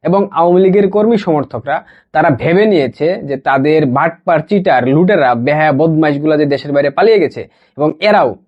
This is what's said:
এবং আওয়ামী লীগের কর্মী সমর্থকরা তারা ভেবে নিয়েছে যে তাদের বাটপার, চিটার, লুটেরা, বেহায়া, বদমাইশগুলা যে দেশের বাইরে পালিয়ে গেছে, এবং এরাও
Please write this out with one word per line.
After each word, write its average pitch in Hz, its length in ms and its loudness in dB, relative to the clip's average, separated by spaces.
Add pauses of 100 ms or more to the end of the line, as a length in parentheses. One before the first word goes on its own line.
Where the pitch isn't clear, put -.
এবং 180 160 0 (120)
আওয়ামী 175 320 2
লীগের 196 260 2
কর্মী 214 280 0
সমর্থকরা 143 580 -4 (360)
তারা 160 180 2
ভেবে 170 360 0
নিয়েছে 147 400 0 (220)
যে 135 80 -6
তাদের 143 500 0
বাটপার, 156 640 -2
চিটার, 185 340 0 (120)
লুটেরা, 165 400 2
বেহায়া, 147 380 0
বদমাইশগুলা 151 640 0
যে 151 100 0
দেশের 143 260 -4
বাইরে 143 180 0
পালিয়ে 208 320 2
গেছে, 123 200 -6 (360)
এবং 147 100 0 (120)
এরাও 190 300 2 (160)